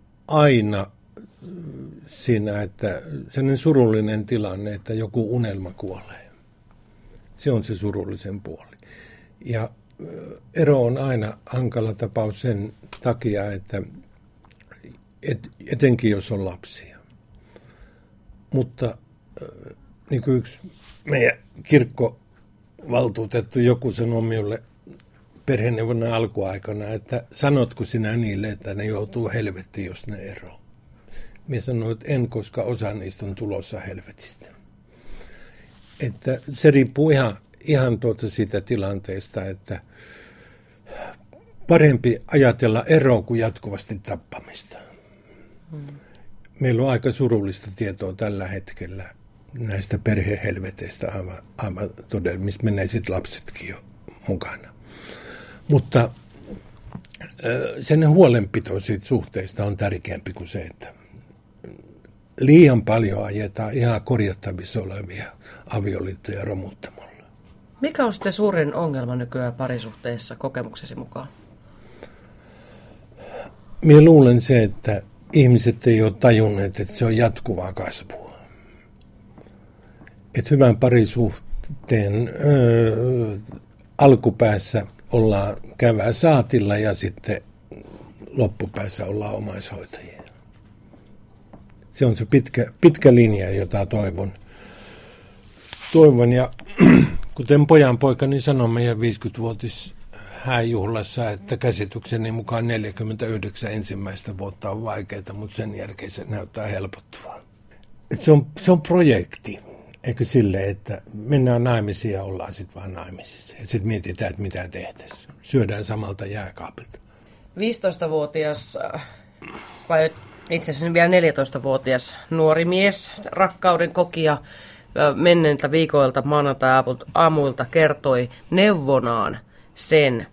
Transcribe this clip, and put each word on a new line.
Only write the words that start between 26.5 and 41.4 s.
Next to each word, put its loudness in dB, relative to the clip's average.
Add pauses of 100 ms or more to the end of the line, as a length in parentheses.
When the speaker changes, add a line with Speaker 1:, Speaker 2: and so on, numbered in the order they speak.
Speaker 1:
että -8
sanotko 0
sinä -4
niille, -4
että -12
ne -8
joutuu -6
helvettiin, -8
jos -14
ne -12
eroaa? -18 (840)
Minä -6
sanoin, -4
että -10
en, -2
koska -8
osa -6
niistä -12
on -10
tulossa -10
helvetistä. -18 (1500)
Että -6 (140)
se 6
riippuu 2
ihan, 2 (240)
ihan 0
tuota -4
siitä -4
tilanteesta, -8
että -12 (1900)